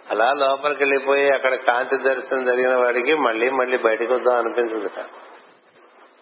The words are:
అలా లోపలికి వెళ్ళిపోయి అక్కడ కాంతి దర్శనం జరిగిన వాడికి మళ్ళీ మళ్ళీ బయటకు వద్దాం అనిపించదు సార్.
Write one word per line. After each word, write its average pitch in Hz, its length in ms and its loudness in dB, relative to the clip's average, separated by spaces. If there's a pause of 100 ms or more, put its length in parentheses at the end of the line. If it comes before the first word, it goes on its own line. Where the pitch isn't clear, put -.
అలా 113 240 2
లోపలికి 139 500 0
వెళ్ళిపోయి 139 480 2
అక్కడ 131 240 0
కాంతి 127 420 0
దర్శనం 131 480 -2
జరిగిన 127 300 2
వాడికి 123 400 2
మళ్ళీ 120 340 0
మళ్ళీ 127 280 0
బయటకు 113 360 0
వద్దాం 123 240 2
అనిపించదు 113 500 -2
సార్. - 180 -10 (1160)